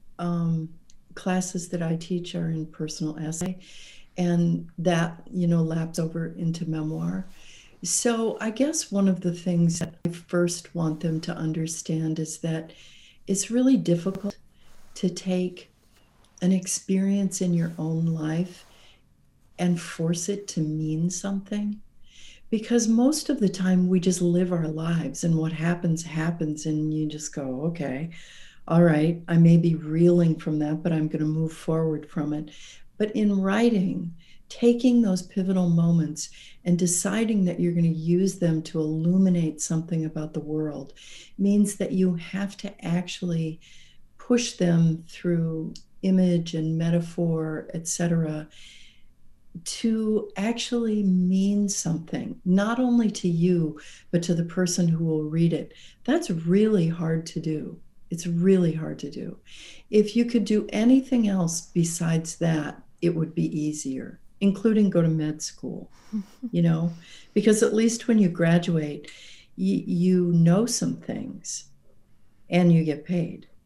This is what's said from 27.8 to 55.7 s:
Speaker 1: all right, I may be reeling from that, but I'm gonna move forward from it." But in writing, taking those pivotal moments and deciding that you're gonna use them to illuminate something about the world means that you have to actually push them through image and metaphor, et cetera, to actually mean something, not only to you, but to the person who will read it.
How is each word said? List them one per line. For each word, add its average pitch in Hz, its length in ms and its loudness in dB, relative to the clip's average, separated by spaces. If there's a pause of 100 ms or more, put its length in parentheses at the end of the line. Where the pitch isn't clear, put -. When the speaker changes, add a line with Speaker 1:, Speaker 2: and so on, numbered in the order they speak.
Speaker 1:
all 165 160 6
right, 165 460 4
I 170 80 2
may 165 200 10
be 170 180 4
reeling 165 640 4
from 156 240 -2
that, 151 220 -2
but 175 100 0
I'm 156 160 0
gonna 156 180 -2
move 156 260 -2
forward 160 560 -2
from 151 240 -4
it." 151 180 -6 (460)
But 208 180 -2
in 208 260 2
writing, 190 760 2 (340)
taking 240 540 4
those 185 200 2
pivotal 185 460 0
moments 165 600 2 (340)
and 175 140 2
deciding 202 640 0
that 175 160 0
you're 175 140 2
gonna 170 140 4
use 170 500 0
them 160 240 2
to 160 180 -4
illuminate 165 800 2
something 160 460 -2
about 156 260 -8
the 156 80 -6
world 151 540 -6 (420)
means 202 400 2
that - 160 -4
you 185 220 2
have 190 440 -6
to - 260 -12
actually 170 760 -4 (580)
push - 360 0
them 165 520 2
through 165 680 -4 (280)
image 180 520 2
and 160 240 -2
metaphor, 165 960 -2
et 170 120 -8
cetera, 160 600 -2 (1160)
to 220 720 -2
actually 226 640 -2
mean 190 680 2
something, - 760 -6
not 202 340 2
only 240 320 4
to - 180 -4
you, 170 500 2 (320)
but 170 120 0
to 175 120 0
the 165 100 0
person 175 440 0
who 165 160 0
will 156 200 0
read 165 280 2
it. - 220 -6 (300)